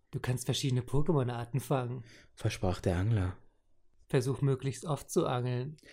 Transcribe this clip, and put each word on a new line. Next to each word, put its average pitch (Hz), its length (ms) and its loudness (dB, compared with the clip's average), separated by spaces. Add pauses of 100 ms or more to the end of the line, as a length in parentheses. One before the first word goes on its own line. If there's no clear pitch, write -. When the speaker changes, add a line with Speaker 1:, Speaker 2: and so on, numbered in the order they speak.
(120)
Speaker 1:
Du 131 80 -6
kannst 123 260 -4
verschiedene 127 360 0
Pokémon-Arten 127 800 2
fangen", 123 440 -2 (320)
Speaker 2:
versprach - 460 0
der 90 160 2
Angler. 95 380 2 (760)
Speaker 1:
"Versuch 131 320 0
möglichst 135 440 0
oft 147 240 -4
zu 165 160 2
angeln." 127 520 -2 (160)